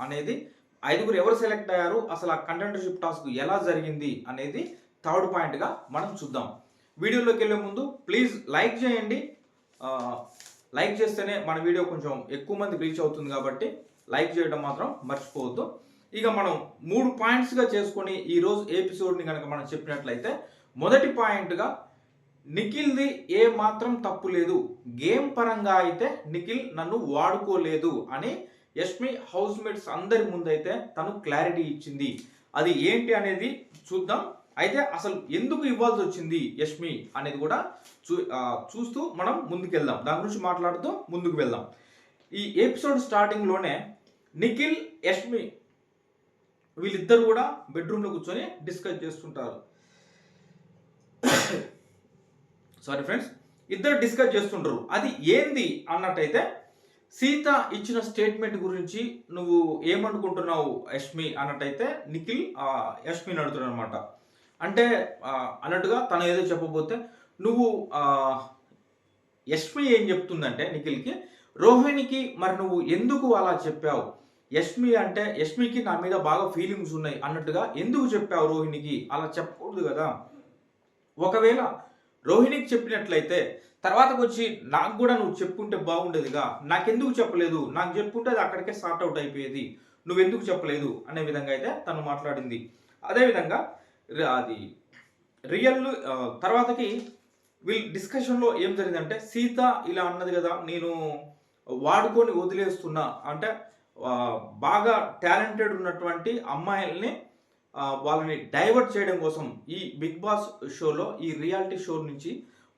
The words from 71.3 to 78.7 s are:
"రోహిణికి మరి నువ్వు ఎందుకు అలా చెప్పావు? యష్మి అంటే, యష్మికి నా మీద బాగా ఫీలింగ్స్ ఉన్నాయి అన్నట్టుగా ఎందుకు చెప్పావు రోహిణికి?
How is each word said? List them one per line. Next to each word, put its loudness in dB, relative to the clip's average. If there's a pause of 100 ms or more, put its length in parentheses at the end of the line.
"రోహిణికి 6
మరి 0
నువ్వు 0
ఎందుకు 2
అలా 4
చెప్పావు? -2 (400)
యష్మి 2
అంటే, 0
యష్మికి 0
నా 0
మీద -2
బాగా 2
ఫీలింగ్స్ -4
ఉన్నాయి -6
అన్నట్టుగా -2
ఎందుకు 2
చెప్పావు 2
రోహిణికి? -2